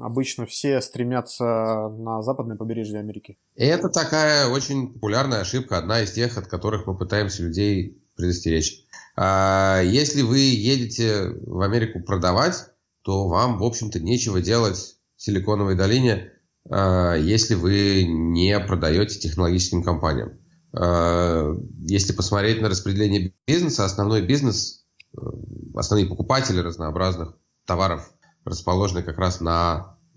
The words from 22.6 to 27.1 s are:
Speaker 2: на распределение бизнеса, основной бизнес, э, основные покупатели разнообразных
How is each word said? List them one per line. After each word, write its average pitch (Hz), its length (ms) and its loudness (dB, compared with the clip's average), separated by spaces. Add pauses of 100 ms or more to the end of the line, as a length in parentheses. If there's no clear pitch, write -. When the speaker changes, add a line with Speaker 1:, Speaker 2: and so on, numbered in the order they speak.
Speaker 2:
на 110 80 2
распределение 98 640 0 (140)
бизнеса, 160 380 2
основной 104 380 0
бизнес, 127 600 0 (320)
э, - 40 -14 (540)
основные 101 340 2
покупатели 98 500 0
разнообразных 85 800 -4 (300)